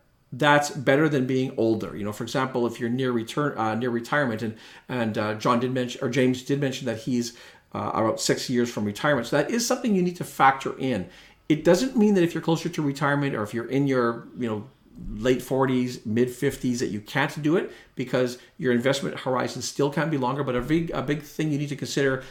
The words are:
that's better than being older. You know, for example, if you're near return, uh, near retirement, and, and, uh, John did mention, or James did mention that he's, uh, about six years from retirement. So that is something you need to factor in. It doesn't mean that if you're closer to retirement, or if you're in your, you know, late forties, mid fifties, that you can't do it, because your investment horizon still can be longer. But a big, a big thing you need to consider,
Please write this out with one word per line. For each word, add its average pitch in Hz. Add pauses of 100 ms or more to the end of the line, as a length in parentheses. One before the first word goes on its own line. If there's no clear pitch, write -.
(320)
that's 147
better 143
than 131
being 131
older. 107
You 101
know, 104
for 120
example, 127
if 117
you're 120
near 127
return, 120
uh, 110
near 120
retirement, 117
and, 107 (320)
and, 117
uh, 107
John 120
did 127
mention, 123
or 139
James 127
did 143
mention 135
that 113
he's, 120 (380)
uh, 107
about 110
six -
years 120
from 104
retirement. 120
So 147
that -
is 233
something 254
you 185
need 175
to 151
factor -
in. 110 (440)
It 151
doesn't 185
mean 208
that 180
if 170
you're 160
closer 165
to 165
retirement, 143
or 113
if 101
you're 117
in 139
your, 120 (120)
you 120
know, 107 (520)
late 123
forties, 127
mid 117
fifties, 127
that 131
you 104
can't 143
do 151
it, - (220)
because 127 (200)
your 127
investment 131
horizon 127
still 143
can 156
be 156
longer. 135
But 127
a 123
big, 165
a -
big 147
thing -
you 143
need 143
to 135
consider, 135